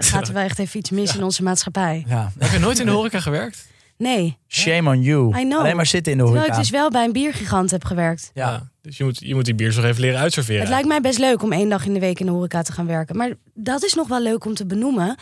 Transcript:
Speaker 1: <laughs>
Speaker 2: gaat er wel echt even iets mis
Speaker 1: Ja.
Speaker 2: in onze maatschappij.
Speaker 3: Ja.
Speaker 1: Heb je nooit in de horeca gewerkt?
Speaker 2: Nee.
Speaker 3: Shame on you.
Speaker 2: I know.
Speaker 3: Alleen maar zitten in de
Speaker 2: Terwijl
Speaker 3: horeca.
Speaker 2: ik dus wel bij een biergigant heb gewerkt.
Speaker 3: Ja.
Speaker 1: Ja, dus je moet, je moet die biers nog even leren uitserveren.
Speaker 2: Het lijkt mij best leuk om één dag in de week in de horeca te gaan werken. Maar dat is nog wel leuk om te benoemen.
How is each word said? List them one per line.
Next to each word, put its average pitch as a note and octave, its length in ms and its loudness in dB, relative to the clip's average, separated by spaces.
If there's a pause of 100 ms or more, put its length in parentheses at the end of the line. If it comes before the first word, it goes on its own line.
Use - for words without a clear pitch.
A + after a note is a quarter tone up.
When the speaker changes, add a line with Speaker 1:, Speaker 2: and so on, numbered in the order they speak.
Speaker 1:
<laughs> - 0 -
Speaker 2:
gaat - 240 0
er F#3+ 60 -6
wel G3 100 -2
echt F#3+ 160 -4
even G3 200 -6
iets - 100 -8
mis G3 220 -2
Speaker 1:
Ja. - 60 -2
Speaker 2:
in G3 60 -4
onze F#3+ 200 -2
maatschappij. F3+ 640 0
Speaker 3:
Ja. A2+ 320 -2
Speaker 1:
Heb C3 120 2
je F#3 80 2
nooit A#3 200 2
in B3 60 0
de G#3 60 2
horeca G#3+ 280 0
gewerkt? E3 520 -6 (260)
Speaker 2:
Nee. G#3 400 0 (100)
Speaker 3:
Shame D#3+ 420 2
on C3 120 4
you. C3 380 4
Speaker 2:
I C4 40 0
know. C#4 160 2
Speaker 3:
Alleen E3+ 160 2
maar E3 100 2
zitten E3 260 0
in C#3 60 2
de B2+ 60 4
Speaker 2:
Terwijl A#2+ 220 4
Speaker 3:
horeca. A2+ 160 0
Speaker 2:
ik G#2+ 80 0
dus C4+ 100 0
wel D4+ 100 4
bij A#3 160 2
een A#3 60 0
biergigant G3 600 0
heb F#3 140 0
gewerkt. E3+ 480 -2
Speaker 3:
Ja. C3 160 -2
Speaker 1:
Ja, B2 200 -8 (120)
dus D3 160 -16
je C#3 60 -4
moet, B2+ 160 -2
je C3+ 160 -6
moet B2+ 100 2
die A#2+ 100 0
biers A2 200 0
nog A#2 100 2
even A#2+ 160 2
leren B2+ 180 2
uitserveren. B2+ 420 0
Speaker 2:
Het G2 80 0
lijkt C4 180 2
mij D4+ 140 2
best B3+ 180 0
leuk B3+ 240 2
om G#3+ 80 0
één G3 180 2
dag G3+ 160 -2
in G3+ 80 -2
de F#3+ 60 0
week F3+ 200 -2
in F#3 60 -2
de F3+ 60 0
horeca F3 300 -2
te E3+ 100 -6
gaan E3+ 140 -6
werken. E3 320 -4
Maar A#3+ 160 -2 (200)
dat B3 300 -4
is G4 100 0
nog D#4+ 140 0
wel A#3+ 140 -2
leuk A3+ 240 -2
om A3 80 -4
te G3+ 120 -6
benoemen. G#3+ 560 0